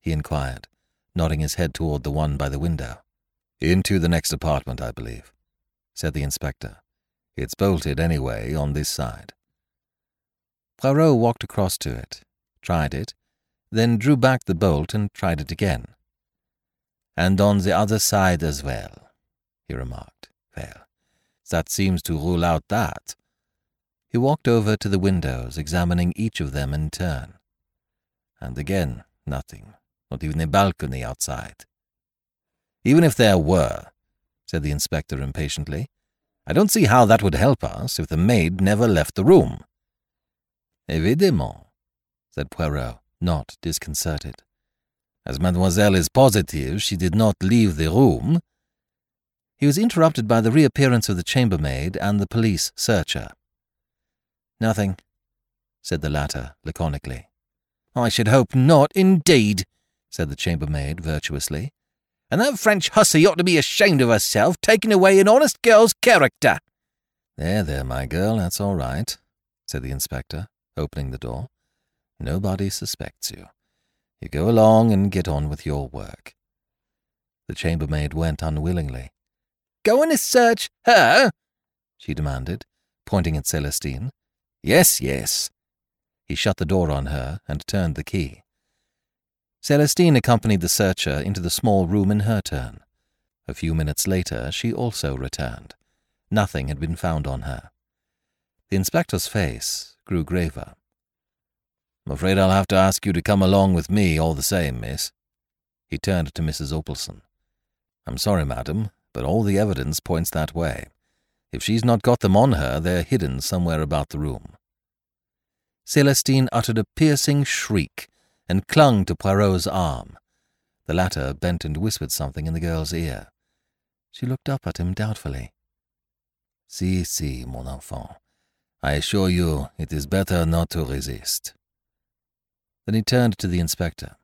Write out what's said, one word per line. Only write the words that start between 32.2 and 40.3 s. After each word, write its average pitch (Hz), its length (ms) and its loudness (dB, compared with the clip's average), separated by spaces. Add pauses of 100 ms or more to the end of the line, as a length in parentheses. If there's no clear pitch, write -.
"Even 156 200 6
if 139 100 2
there 104 240 4
were," 73 540 0 (540)
said 80 160 -6
the 73 80 -2
inspector 73 500 -6
impatiently, 73 720 -6 (560)
"I - 60 -4
don't 196 180 2
see 214 140 2
how 117 220 6
that 101 160 6
would 92 120 2
help 95 300 2
us - 340 -8
if 78 100 -4
the 80 100 -4
maid 92 420 2
never 104 280 2
left 82 260 0
the 95 100 -2
room." 143 400 4 (1200)